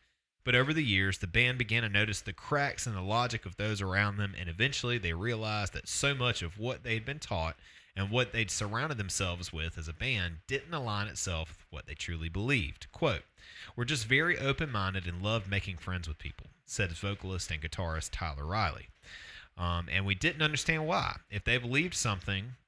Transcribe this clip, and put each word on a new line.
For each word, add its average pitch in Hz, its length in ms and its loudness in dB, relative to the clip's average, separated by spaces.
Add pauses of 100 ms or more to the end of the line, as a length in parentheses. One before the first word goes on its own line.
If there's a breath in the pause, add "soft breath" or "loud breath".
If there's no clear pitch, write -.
(460)
But 123 100 6
over 135 180 6
the 156 100 2
years, 98 340 6
the 98 100 -2
band 123 300 4
began 117 260 2
to 110 60 2
notice 104 320 2
the 98 120 -8
cracks - 540 -2
in 110 60 -2
the 92 80 -2
logic 113 440 0
of 87 120 -10
those 104 240 0
around 101 360 2
them, 101 200 0
and 87 120 -4
eventually 120 480 2
they 92 160 0
realized 107 600 -2
that - 160 -8
so 139 240 2
much 123 280 0
of 87 160 -6
what 117 260 -4
they 117 100 0
had 113 120 -2
been 143 140 -6
taught 80 380 -2 (380 loud breath)
and 98 160 0
what 123 220 4
they'd 113 180 0
surrounded 117 460 -2
themselves 90 560 -2
with 80 240 -4
as 80 100 -8
a 80 60 -6
band 90 540 -2
didn't 139 260 -4
align 107 340 -2
itself 80 420 -4
with - 220 -20
what 73 160 -12
they 76 80 -10
truly 82 320 -4
believed. 101 640 0
Quote, 123 320 0 (540 loud breath)
"We're 120 80 0
just 123 200 0
very 147 320 6
open-minded 104 680 0
and 87 160 -4
love 104 240 2
making 98 300 0
friends 90 280 -4
with 78 140 -4
people," - 300 -10 (160)
said 92 260 -2
vocalist 95 600 -4
and 78 100 -4
guitarist 80 500 -4
Tyler 73 340 -4
Riley. 82 440 -2 (680 loud breath)
Um, 87 320 0
"and 95 160 2
we 98 80 4
didn't 151 280 0
understand 156 440 2
why. - 440 0
If 104 160 -4
they 120 120 4
believed 131 380 0
something 101 600 -2 (100)